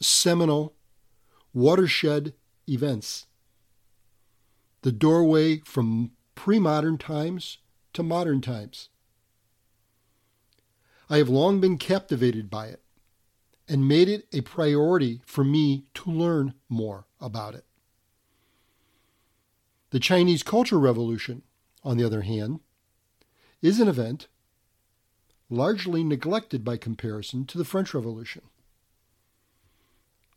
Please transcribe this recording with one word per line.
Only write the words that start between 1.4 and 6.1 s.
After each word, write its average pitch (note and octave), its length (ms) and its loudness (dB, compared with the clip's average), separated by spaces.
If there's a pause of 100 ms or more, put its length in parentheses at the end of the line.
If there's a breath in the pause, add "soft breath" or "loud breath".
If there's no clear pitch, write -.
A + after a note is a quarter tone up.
watershed D3 800 2 (340)
events, C3 600 -4 (1500)
the B2+ 120 -2
doorway D#3 680 4
from A#2 540 -2 (220)